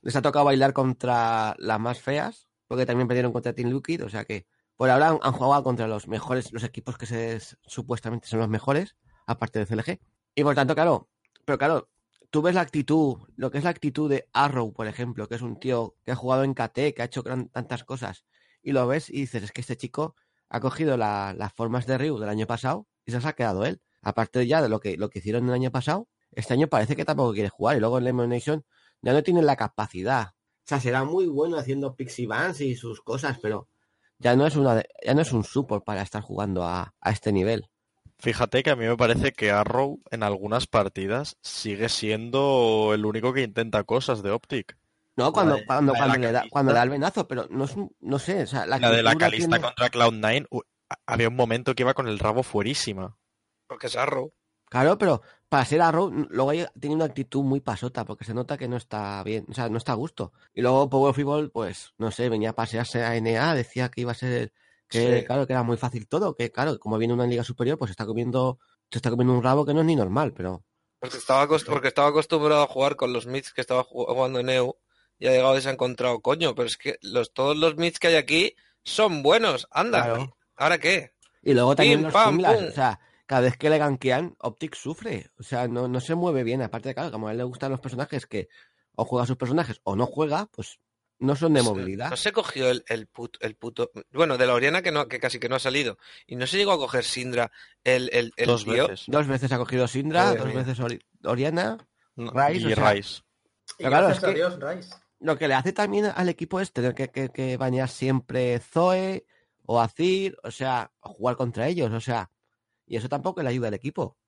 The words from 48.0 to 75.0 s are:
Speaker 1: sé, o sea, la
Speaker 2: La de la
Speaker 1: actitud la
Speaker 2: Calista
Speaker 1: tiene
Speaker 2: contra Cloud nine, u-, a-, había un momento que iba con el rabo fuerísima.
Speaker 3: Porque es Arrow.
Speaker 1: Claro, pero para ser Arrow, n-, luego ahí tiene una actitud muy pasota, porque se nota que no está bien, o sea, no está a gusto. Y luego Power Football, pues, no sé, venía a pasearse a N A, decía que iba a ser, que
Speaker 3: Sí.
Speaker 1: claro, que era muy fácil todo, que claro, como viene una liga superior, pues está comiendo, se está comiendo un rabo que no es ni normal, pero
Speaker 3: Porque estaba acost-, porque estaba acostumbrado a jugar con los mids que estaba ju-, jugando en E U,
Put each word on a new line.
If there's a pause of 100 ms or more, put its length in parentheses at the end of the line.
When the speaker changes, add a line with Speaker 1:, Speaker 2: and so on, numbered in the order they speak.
Speaker 1:
sé,
o
sea,
la
Speaker 2:
La
de
la
Speaker 1:
actitud
la
Speaker 2:
Calista
Speaker 1:
tiene
Speaker 2:
contra
Cloud
nine,
u-, (260)
a-,
había
un
momento
que
iba
con
el
rabo
fuerísima. (500)
Speaker 3:
Porque
es
Arrow. (360)
Speaker 1:
Claro,
pero (300)
para
ser
Arrow,
n-,
luego
ahí (160)
tiene
una
actitud
muy
pasota,
porque
se
nota
que
no
está
bien,
o
sea,
no
está
a
gusto. (220)
Y
luego
Power
Football,
pues,
no
sé,
venía
a
pasearse
a
N
A,
decía
que
iba
a
ser, (360)
que
Speaker 3:
Sí.
Speaker 1:
claro,
que
era
muy
fácil
todo,
que
claro,
como
viene
una
liga
superior,
pues
está
comiendo, (320)
se
está
comiendo
un
rabo
que
no
es
ni
normal,
pero (380)
Speaker 3:
Porque
estaba
acost-,
porque
estaba
acostumbrado
a
jugar
con
los
mids
que
estaba
ju-,
jugando
en
E
U, (420)